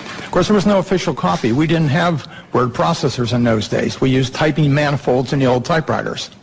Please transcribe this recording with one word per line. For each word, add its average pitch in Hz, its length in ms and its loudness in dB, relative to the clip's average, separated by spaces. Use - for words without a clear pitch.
Of - 120 -14
course, 175 160 2
there 208 80 4
was 196 100 2
no 202 140 4
official 175 340 -2
copy. 170 400 -2
We 151 140 2
didn't 160 200 2
have 151 400 0
word 123 220 0
processors 156 580 -2
in 120 140 2
those 110 240 0
days. 117 320 -2
We 135 80 2
used 131 240 2
typing 151 400 2
manifolds 139 580 0
in 143 80 0
the 135 60 2
old 123 180 2
typewriters. 110 640 -2